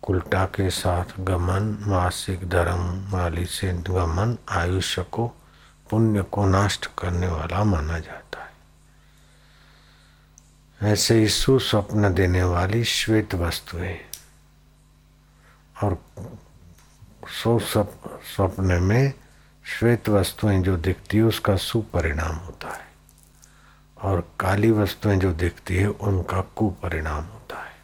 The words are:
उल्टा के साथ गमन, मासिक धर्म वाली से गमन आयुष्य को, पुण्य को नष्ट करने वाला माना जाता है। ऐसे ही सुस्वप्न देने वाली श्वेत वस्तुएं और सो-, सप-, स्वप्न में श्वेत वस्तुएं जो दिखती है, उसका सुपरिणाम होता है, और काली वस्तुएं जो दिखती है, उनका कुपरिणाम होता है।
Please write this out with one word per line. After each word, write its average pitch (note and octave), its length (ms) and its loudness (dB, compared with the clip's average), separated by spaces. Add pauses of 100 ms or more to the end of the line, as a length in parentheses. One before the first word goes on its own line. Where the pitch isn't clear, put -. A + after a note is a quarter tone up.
(100)
उल्टा F#2 360 0
के F#2+ 240 -2
साथ F2+ 360 -2 (140)
गमन, F#2+ 640 -2
मासिक F#2 680 -2
धर्म F2 600 -2
वाली F2 360 -2
से F#2 280 -4
गमन F2+ 640 0 (120)
आयुष्य F2+ 540 -2
को, A2+ 240 -4 (640)
पुण्य A2 320 4
को G2+ 240 -2
नष्ट G2 440 2 (100)
करने F2+ 280 -2
वाला E2+ 360 -2
माना E2 360 0
जाता - 440 -14
है। - 100 -20 (2500)
ऐसे A2+ 260 4
ही G#2+ 80 6
सुस्वप्न G#2 880 2
देने F2+ 300 4
वाली F#2 400 2
श्वेत A2 520 0
वस्तुएं F2 640 -6 (1900)
और F#2+ 200 -2 (1400)
सो-, A2+ 180 4
सप-, - 600 -4 (120)
स्वप्न F#2 480 2
में B2+ 300 4 (520)
श्वेत A#2 440 2
वस्तुएं G2 540 2
जो F#2 140 2
दिखती F2+ 400 -2
है, A2 60 6
उसका A2 320 2
सुपरिणाम D#2+ 800 -2
होता - 380 -12
है, - 140 -16 (1120)
और F#2+ 380 -2
काली G#2 320 2
वस्तुएं G2+ 480 2
जो F#2 140 2
दिखती F2 420 -4
है, F#2+ 120 2
उनका G2 540 -2
कुपरिणाम D#2+ 800 -4
होता - 380 -16
है। - 220 -16